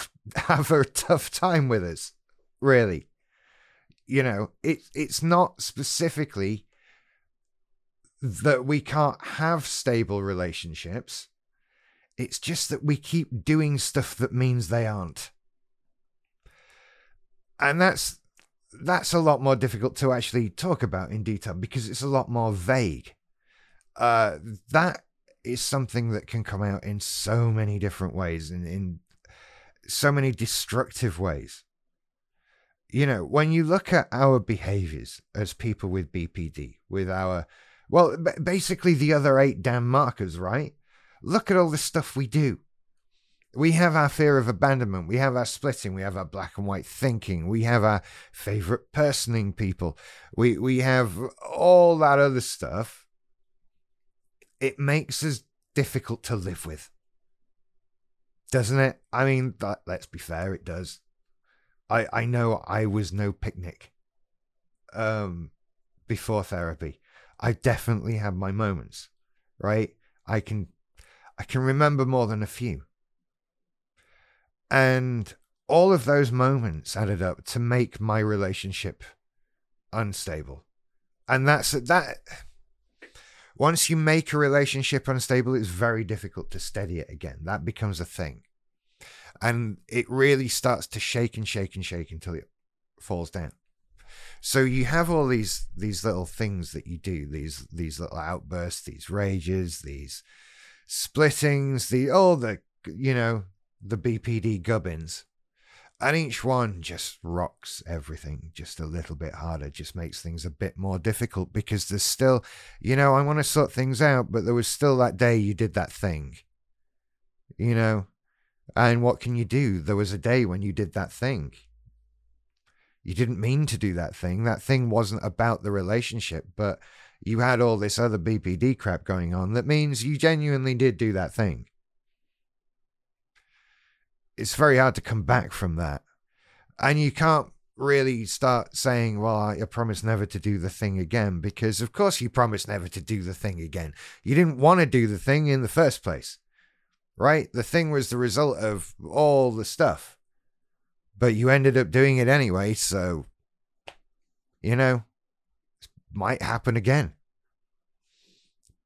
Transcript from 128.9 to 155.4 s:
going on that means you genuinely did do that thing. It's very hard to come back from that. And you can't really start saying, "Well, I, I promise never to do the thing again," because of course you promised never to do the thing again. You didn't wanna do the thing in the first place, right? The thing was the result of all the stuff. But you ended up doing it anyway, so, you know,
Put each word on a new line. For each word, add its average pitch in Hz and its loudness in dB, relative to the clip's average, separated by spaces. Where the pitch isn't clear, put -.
going 90 -2
on 92 -2
that 120 -2
means 147 0
you 143 -2
genuinely 147 2
did 120 2
do 110 0
that 92 -4
thing. 104 -2
It's - -6
very 139 6
hard 131 6
to - -4
come 110 -4
back 123 0
from 85 -2
that. 76 -4
And 147 2
you 147 2
can't 160 2
really 131 2
start 123 0
saying, 117 0
"Well, 110 0
I, 104 -2
I 110 -2
promise 110 -4
never 107 0
to 98 -8
do 101 0
the 90 -2
thing 98 -2
again," 92 0
because 104 -2
of 120 -6
course 196 2
you 120 -4
promised 113 0
never 92 -6
to 95 -10
do 98 -4
the 90 -6
thing 90 -6
again. 80 -8
You 120 0
didn't 160 4
wanna 165 8
do 117 4
the 104 -2
thing 147 2
in 135 2
the 113 -2
first 156 2
place, - -6
right? 147 2
The 120 -2
thing 165 0
was 135 0
the 123 -2
result 123 0
of 104 -4
all 135 4
the 110 -6
stuff. - -2
But 120 4
you 120 2
ended 135 6
up 101 2
doing 131 6
it 123 4
anyway, 107 2
so, 90 -2
you 113 0
know, 127 2